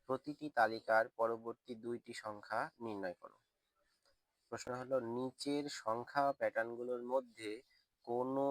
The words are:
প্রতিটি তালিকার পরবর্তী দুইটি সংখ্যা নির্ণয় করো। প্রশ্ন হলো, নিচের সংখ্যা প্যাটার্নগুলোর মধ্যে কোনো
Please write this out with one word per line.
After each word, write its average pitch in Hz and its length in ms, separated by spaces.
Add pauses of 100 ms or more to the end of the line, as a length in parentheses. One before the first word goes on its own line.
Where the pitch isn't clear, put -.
প্রতিটি 143 380 (120)
তালিকার 113 460 (140)
পরবর্তী 113 540 (120)
দুইটি 117 280 (120)
সংখ্যা 107 360 (240)
নির্ণয় 98 360
করো। - 160 (1160)
প্রশ্ন 117 180 (100)
হলো, 131 160 (200)
নিচের 143 480 (180)
সংখ্যা 120 420 (160)
প্যাটার্নগুলোর 117 640 (100)
মধ্যে 117 380 (560)
কোনো 127 440